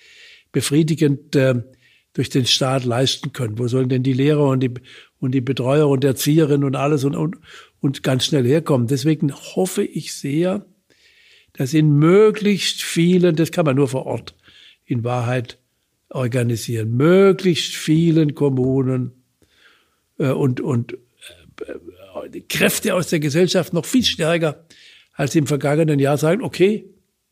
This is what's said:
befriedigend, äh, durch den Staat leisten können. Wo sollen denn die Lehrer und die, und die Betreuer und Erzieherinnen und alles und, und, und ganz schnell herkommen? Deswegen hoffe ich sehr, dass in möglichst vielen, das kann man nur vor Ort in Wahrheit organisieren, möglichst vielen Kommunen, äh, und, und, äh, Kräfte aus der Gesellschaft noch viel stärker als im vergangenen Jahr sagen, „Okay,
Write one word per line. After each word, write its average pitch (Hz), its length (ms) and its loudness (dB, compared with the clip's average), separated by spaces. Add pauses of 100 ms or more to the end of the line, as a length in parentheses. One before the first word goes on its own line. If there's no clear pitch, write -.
(520)
befriedigend, 147 840 0
äh, 131 260 2 (520)
durch - 160 -4
den 127 180 0
Staat 131 380 0
leisten 127 480 -2
können. 113 260 -6
Wo 123 80 -2
sollen 127 200 0
denn 127 140 0
die 131 120 0
Lehrer 143 340 2
und 131 140 2
die, 127 100 0 (480)
und 131 140 -2
die 135 80 0
Betreuer 135 460 0
und 139 160 2
Erzieherinnen 143 600 2
und 135 120 -2
alles 139 280 0
und, 147 120 -2
und, 160 220 -4 (440)
und 139 200 -2
ganz 131 240 0
schnell 135 200 0
herkommen? 139 420 2
Deswegen 143 440 0
hoffe - 520 -4
ich - 300 -8
sehr, 175 520 -4 (880)
dass 135 200 -4
in 151 260 4
möglichst 202 840 2
vielen, 175 540 2
das 160 160 0
kann 175 140 0
man 135 100 2
nur 139 140 2
vor 131 180 -6
Ort 120 280 -10 (500)
in 120 180 -4
Wahrheit 123 560 -4 (500)
organisieren, 120 880 -2
möglichst 180 800 4
vielen 160 580 2
Kommunen, 131 800 0 (1080)
äh, 139 120 0
und, 131 320 0
und, 120 320 -2
äh, - 800 -18 (720)
Kräfte 190 480 0
aus 180 120 -2
der 175 120 0
Gesellschaft 160 540 0
noch 170 120 -2
viel 254 180 2
stärker 165 600 -2 (480)
als 147 220 -4
im 147 120 2
vergangenen 147 520 0
Jahr 139 180 2
sagen, 165 240 0
„Okay, 196 440 0 (460)